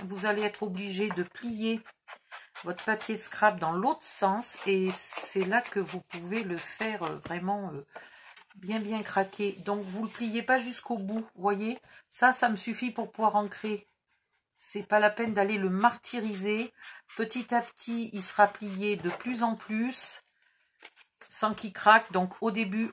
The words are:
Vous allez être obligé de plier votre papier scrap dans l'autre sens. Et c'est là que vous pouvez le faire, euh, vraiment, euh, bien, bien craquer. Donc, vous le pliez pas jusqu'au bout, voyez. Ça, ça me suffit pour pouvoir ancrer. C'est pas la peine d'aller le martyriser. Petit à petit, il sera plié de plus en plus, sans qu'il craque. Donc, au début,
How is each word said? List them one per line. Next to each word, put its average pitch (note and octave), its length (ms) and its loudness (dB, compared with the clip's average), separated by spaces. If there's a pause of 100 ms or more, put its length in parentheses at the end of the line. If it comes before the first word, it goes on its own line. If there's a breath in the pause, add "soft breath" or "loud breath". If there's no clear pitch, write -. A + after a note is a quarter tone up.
Vous F#3+ 200 -6
allez G#3+ 180 2
être G#3 200 -2
obligé G3+ 480 -2
de F3+ 140 -2
plier A3+ 580 -4 (800 loud breath)
votre F3 200 -6
papier G#3+ 340 -2
scrap G#3 420 2
dans D#3+ 120 0
l'autre G3+ 300 0
sens. G3+ 600 0
Et F#3+ 280 2
c'est - 520 -2
là G#3+ 160 2
que - 180 -4
vous F3+ 220 -4
pouvez F3 420 -6
le F3 140 -4
faire, G#3+ 460 -6
euh, D#3 160 -4
vraiment, F3+ 560 -4
euh, C#3 120 -10 (720 loud breath)
bien, G3+ 240 -4
bien G#3+ 220 -4
craquer. G3 500 -2 (120)
Donc, G3+ 180 -2
vous G3 220 -6
le G#3+ 40 -4
pliez A3+ 340 -4
pas B3+ 160 4
jusqu'au A#3+ 380 -6
bout, G#3+ 380 -4
voyez. G#3 440 0 (300 soft breath)
Ça, B3+ 240 6
ça B3 160 4
me G#3+ 80 0
suffit A#3 340 -4
pour A3+ 220 -6
pouvoir G#3 240 2
ancrer. G#3 500 -2 (680)
C'est - 260 -8
pas G#3 160 6
la G#3 120 8
peine A3 240 0
d'aller G3+ 240 4
le F#3+ 100 2
martyriser. G#3+ 1040 2 (440 loud breath)
Petit A3+ 380 -2
à A#3+ 60 4
petit, A#3 520 -6
il G3 100 -6
sera G3+ 260 6
plié G3+ 480 -2
de E3+ 140 -2
plus A#3+ 340 -2
en A3+ 100 2
plus, - 680 -4 (1080)
sans G#3+ 260 0
qu'il G3+ 180 -8
craque. G#3+ 380 8
Donc, F#3 300 0
au A3+ 100 2
début, A3 420 0